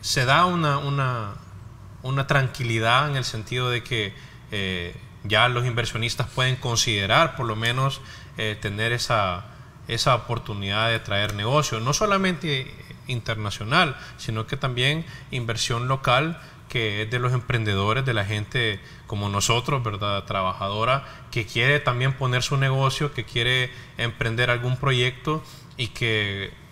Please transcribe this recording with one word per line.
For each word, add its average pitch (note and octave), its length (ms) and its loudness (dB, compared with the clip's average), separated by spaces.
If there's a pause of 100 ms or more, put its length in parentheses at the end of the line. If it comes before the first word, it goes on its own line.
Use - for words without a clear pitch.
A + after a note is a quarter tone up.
se - 260 0
da D3+ 180 8
una, D#3+ 340 2
una, C3 560 0 (680)
una C3+ 240 0
tranquilidad B2 800 2
en C#3 60 0
el B2+ 80 0
sentido A#2+ 440 -2
de A#2+ 140 0
que, G#2+ 320 -2 (380)
eh, F#2 440 -4 (280)
ya G#2+ 240 6
los B2 180 2
inversionistas A#2 640 -2
pueden B2+ 260 0
considerar A#2 800 2
por C3 120 -4
lo A2 100 0
menos, B2+ 440 0 (360)
eh, G#2+ 260 -2
tener G#2+ 300 0
esa, G2+ 540 0 (420)
esa A#2+ 260 4
oportunidad G#2+ 760 -2
de A2+ 120 2
traer G#2 340 0
negocio, A#2 460 2
no B2 140 0
solamente F#3 760 0 (360)
internacional, A#2 880 0 (220)
sino A2 280 -4
que D3 100 -4
también C3+ 480 0 (280)
inversión A#2 560 -2
local, C3+ 520 2 (280)
que G#2+ 340 -2
es A2 80 -4
de B2 80 0
los B2 140 2
emprendedores, A2 720 2
de C3 100 0
la G#2 100 2
gente G#2 560 -2 (280)
como G2+ 200 -2
nosotros, A#2 540 2
¿verdad? G2+ 440 -2
Trabajadora, G2+ 800 0 (280)
que A#2 120 -2
quiere C3 360 2
también C3 320 2
poner B2+ 320 0
su D3 120 0
negocio, C3+ 560 2
que A2+ 120 -6
quiere B2+ 480 0 (260)
emprender A#2 500 0
algún B2 280 2
proyecto C3 680 0 (340)
y A#2 120 -2
que G#2 640 -2 (200)